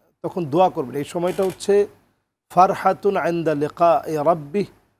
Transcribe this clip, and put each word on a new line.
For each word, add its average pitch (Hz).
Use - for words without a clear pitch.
তখন 170
দোয়া 170
করবেন। 131
এই 143
সময়টা 175
হচ্ছে 202
ফারহাতুন 190
ইনদা 165
লিকাই 156
রাব্বি, 151